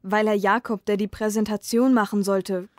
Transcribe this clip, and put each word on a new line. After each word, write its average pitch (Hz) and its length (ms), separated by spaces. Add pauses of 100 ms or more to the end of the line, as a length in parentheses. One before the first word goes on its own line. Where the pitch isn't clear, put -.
weil 214 220
Herr 214 100
Jakob, 208 500
der 208 100
die 208 140
Präsentation 220 840
machen 208 300
sollte, 190 560